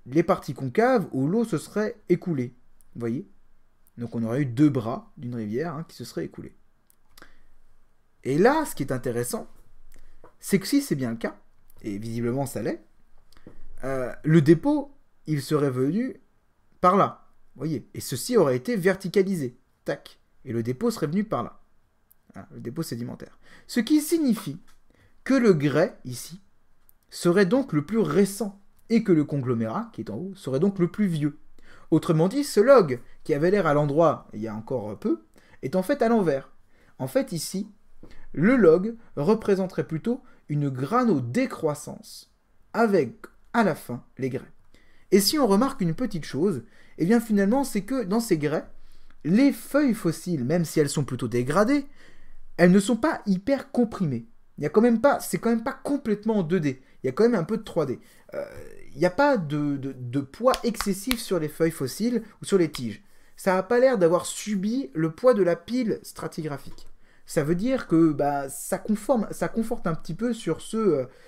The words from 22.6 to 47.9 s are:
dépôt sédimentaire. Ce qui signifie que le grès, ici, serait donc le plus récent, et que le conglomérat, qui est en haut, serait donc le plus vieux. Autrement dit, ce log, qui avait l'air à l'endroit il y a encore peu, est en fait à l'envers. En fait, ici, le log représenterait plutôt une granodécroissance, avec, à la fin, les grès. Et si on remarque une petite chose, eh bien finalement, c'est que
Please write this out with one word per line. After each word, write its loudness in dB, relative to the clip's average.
dépôt -8
sédimentaire. -12
Ce -4
qui 4
signifie -2
que 0
le 6
grès, 2
ici, -14
serait 4
donc 0
le 0
plus -4
récent, 0
et 2
que 4
le 4
conglomérat, -4
qui -14
est -10
en -8
haut, -10
serait -4
donc 2
le 2
plus -2
vieux. -2
Autrement 2
dit, -2
ce -2
log, 8
qui 0
avait 2
l'air 4
à 4
l'endroit 2
il -10
y -6
a -8
encore -8
peu, -4
est -4
en 0
fait 0
à 2
l'envers. 0
En -6
fait, -2
ici, -6
le 4
log 6
représenterait 0
plutôt -4
une 0
granodécroissance, -2
avec, 2
à 2
la 2
fin, -10
les -4
grès. -8
Et 8
si 2
on 4
remarque 2
une 0
petite -4
chose, -2
eh 0
bien 6
finalement, 2
c'est -4
que -4